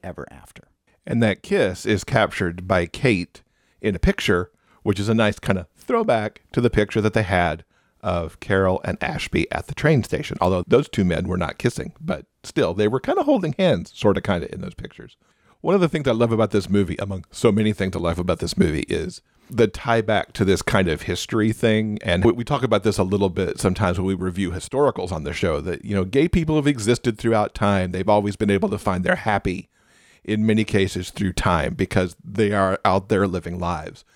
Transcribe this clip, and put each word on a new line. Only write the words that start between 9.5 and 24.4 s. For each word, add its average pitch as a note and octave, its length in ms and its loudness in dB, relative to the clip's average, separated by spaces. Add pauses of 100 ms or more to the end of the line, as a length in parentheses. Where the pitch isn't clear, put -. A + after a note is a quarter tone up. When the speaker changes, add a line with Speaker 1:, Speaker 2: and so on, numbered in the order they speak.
Speaker 2:
at - 160 -6
the - 80 -10
train D3 300 2
station, - 360 -6
although F2+ 260 2
those B2+ 220 4
two G2+ 160 0
men F2 220 0
were F2+ 100 -2
not E2+ 220 -6
kissing, - 420 -4
but - 260 -8 (160)
still, G#2 300 -2
they G#2 160 2
were B2+ 120 0
kind F4+ 180 -2
of D#4+ 60 0
holding G3+ 340 0
hands, C#3+ 360 0
sort G2+ 220 2
of, - 60 -4
kind F2 220 -2
of, - 80 -12
in F#2 80 -12
those F#2 140 -10
pictures. - 420 -16 (440)
One F3 140 2
of F#3+ 80 6
the E3 60 4
things C#3+ 200 0
I A#2+ 40 4
love A2+ 200 2
about A2 180 2
this G2 200 0
movie, F#2+ 280 2
among G2 320 -8
so - 220 2
many G#2+ 200 2
things F#2+ 220 -4
I E2+ 40 -4
love E2+ 200 -2
about F2 200 0
this - 180 -6
movie, D#2+ 320 2
is E2 320 -6 (300)
the A2+ 160 2
tie A#2 340 -2
back G#2 340 -2
to G#2 120 0
this F#2+ 160 2
kind F#2+ 260 2
of D2+ 140 -2
history A2 500 -2
thing. A2 500 0
And F#2 220 0
we, A#2 80 6
we A#2+ 120 -2
talk C#3 180 0
about A2+ 220 2
this G#2+ 120 2
a G#2 60 0
little F#2+ 260 2
bit F2+ 300 -4
sometimes F#2 400 0
when F#2 80 -2
we G2 80 0
review F2+ 360 -4